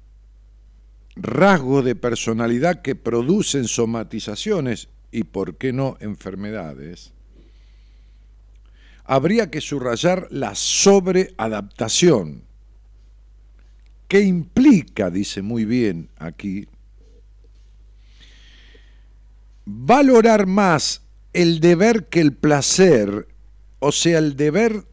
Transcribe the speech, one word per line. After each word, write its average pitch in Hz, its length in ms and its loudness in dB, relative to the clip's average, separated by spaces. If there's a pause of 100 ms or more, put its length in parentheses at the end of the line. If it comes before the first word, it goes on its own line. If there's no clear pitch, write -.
(1160)
rasgos 139 720 0
de 127 100 0
personalidad 117 840 -4
que - 140 -6
producen 127 720 -2
somatizaciones 117 1200 -6 (220)
y, 117 140 -6
por - 320 -8
qué 131 160 -6
no, 131 260 -6
enfermedades, 95 1120 -14 (1900)
habría 170 440 0
que 151 120 -8
subrayar 143 680 -2
la 120 240 -8
sobreadaptación, 113 1900 0 (1600)
que 196 140 4
implica, 180 880 2
dice 98 320 -6
muy 110 240 -4
bien 104 520 -2
aquí, 95 500 -12 (3000)
valorar 220 800 4
más 185 560 0 (320)
el 170 260 2
deber 175 480 4
que 170 140 0
el 147 120 4
placer, 139 920 2 (520)
o 143 120 0
sea, 165 280 0
el 151 160 -2
deber 185 580 -2